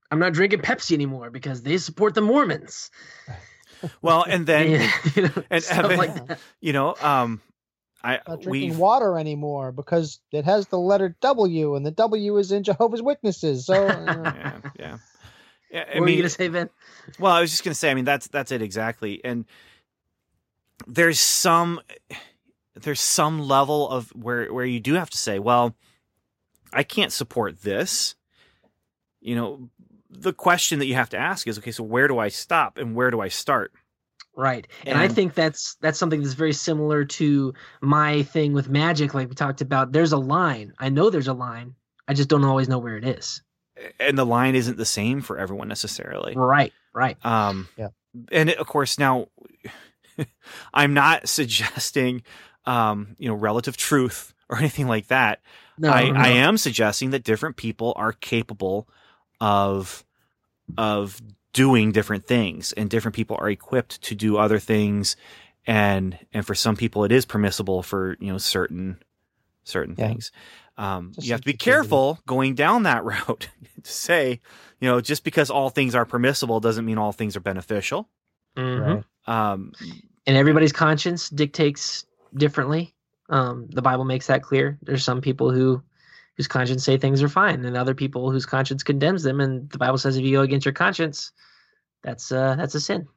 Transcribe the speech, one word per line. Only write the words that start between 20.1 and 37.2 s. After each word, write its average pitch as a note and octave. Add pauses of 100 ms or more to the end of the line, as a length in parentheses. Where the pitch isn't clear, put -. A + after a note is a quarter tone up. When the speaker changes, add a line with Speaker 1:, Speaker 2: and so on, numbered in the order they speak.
Speaker 2:
there's E3
some, E3+ (920)
there's C#3
some D#3
level C#3
of B2
where, A#2+
where B2
you B2
do B2+
have F3
to -
say, G2+
"Well, A#2+ (960)
I C#3+
can't E3
support G#2
this." G#2 (1040)
You A#2
know, A#2+ (400)
the -
question F3
that C#3
you C3
have B2
to -
ask E3
is, G#2+
"Okay, A#2
so A2+
where A#2+
do B2+
I G#2+
stop D#3
and A#2
where B2+
do A#2
I G2
start?" - (600)
Speaker 1:
Right. C3 (180)
And C3+
I E3
Speaker 2:
And A3
Speaker 1:
think F#3
that's, -
that's D#3
something D#3
that's C3+
very D#3
similar D3+
to C#3+ (260)